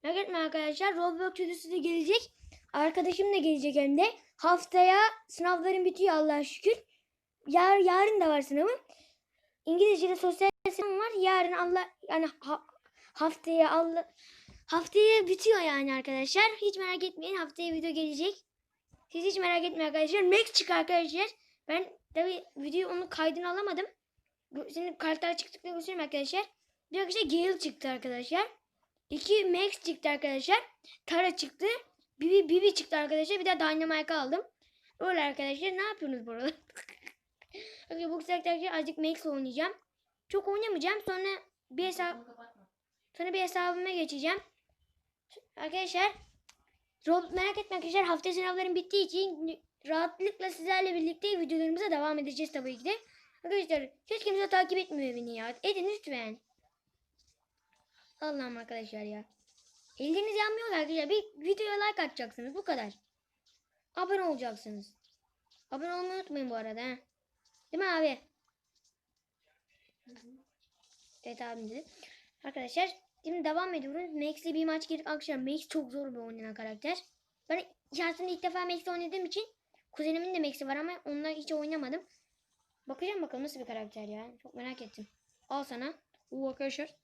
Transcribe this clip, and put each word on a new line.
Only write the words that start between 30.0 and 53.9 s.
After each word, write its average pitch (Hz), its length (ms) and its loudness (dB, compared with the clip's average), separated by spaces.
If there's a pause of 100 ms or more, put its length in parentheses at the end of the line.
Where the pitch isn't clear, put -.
arkadaşlar. 285 480 2 (480)
Tara 359 300 2
çıktı. 311 300 -6 (540)
Bibi, 339 300 6
Bibi 370 240 6
çıktı 320 240 -2
arkadaşlar. 311 420 0
Bir 359 60 -2
de 370 140 2
Dynamite 311 540 0
aldım. 302 280 0 (580)
Öyle 349 220 0
arkadaşlar. 285 560 -2
Ne 381 60 0
yapıyorsunuz 285 440 -6
bu 233 40 -10
arada? 247 200 -4
<laughs> - 0 - (1400)
Okey, 330 180 -6
bu 330 120 -4
sefer 349 160 -2
arkadaşlar 349 360 -2
azıcık 320 240 -4
Max 320 280 -2
oynayacağım. 285 480 -2 (560)
Çok 403 180 0
oynamayacağım. 403 580 0
Sonra 381 240 -2 (420)
bir 269 140 -4
hesap... 359 320 -4 (1000)
Sonra 349 160 -4
bir 381 80 0
hesabıma 359 480 -2
geçeceğim. 320 500 -4 (1160)
Arkadaşlar, 359 540 -2 (960)
Rob-, 349 260 2
merak 392 240 0
etmeyin 415 180 -6
arkadaşlar. 339 280 0
Haftaya 349 320 0
sınavlarım 370 400 -2
bittiği 370 300 2
için 330 560 -4 (260)
rahatlıkla 359 600 -2
sizlerle 370 440 0
birlikte 339 460 -2
videolarımıza 330 520 0
devam 302 280 0
edeceğiz 285 320 -6
tabii 262 260 -6
ki 240 80 -12
de. 403 120 -2 (460)
Arkadaşlar, 339 460 -2 (160)